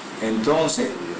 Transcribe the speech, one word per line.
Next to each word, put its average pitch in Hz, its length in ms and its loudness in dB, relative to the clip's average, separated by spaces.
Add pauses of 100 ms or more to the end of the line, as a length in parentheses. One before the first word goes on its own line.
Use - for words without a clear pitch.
(220)
Entonces, 123 680 2 (320)